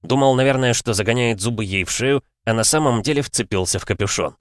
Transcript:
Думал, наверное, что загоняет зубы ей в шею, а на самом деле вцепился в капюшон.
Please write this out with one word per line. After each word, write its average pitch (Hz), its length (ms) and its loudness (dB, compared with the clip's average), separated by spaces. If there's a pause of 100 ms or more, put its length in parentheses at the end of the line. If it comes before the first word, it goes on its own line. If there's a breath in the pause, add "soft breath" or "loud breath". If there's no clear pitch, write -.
Думал, 135 320 2
наверное, 131 400 2
что - 180 -4
загоняет 113 480 0
зубы 113 240 -4
ей 95 200 -2
в - 60 -8
шею, 135 320 0 (220)
а 113 80 0
на 110 100 2
самом 131 380 2
деле 143 220 -2
вцепился 95 560 -2
в - 80 -8
капюшон. 92 540 -2